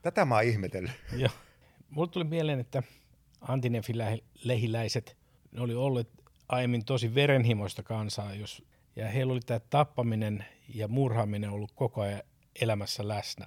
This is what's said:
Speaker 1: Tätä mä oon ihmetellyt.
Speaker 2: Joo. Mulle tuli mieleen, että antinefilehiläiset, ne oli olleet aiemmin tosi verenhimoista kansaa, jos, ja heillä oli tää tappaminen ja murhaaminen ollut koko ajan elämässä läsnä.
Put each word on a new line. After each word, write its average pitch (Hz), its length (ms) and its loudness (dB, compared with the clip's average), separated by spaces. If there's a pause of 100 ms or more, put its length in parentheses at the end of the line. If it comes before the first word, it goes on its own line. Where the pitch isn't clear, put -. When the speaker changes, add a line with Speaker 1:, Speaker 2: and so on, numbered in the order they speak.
Speaker 1:
Tätä 175 240 2
mä 123 100 4
oon 110 80 6
ihmetellyt. 101 480 0 (260)
Speaker 2:
Joo. 127 140 2 (580)
Mulle 160 200 -2
tuli 175 140 -2
mieleen, 156 360 0
että 123 240 -2 (580)
antinefilehiläiset, 117 1800 -2 (340)
ne 110 100 -8
oli 120 140 -2
olleet 127 340 0 (400)
aiemmin 123 360 0
tosi 117 300 0
verenhimoista 117 680 4
kansaa, 104 500 -6
jos, 104 320 -12 (300)
ja 110 120 -6
heillä 131 260 0
oli 127 120 -2
tää 117 140 -2
tappaminen 110 840 0 (280)
ja 107 140 -4
murhaaminen 110 640 2
ollut 104 260 -6
koko 113 260 -2
ajan 101 200 -2 (400)
elämässä 104 460 0
läsnä. - 400 -6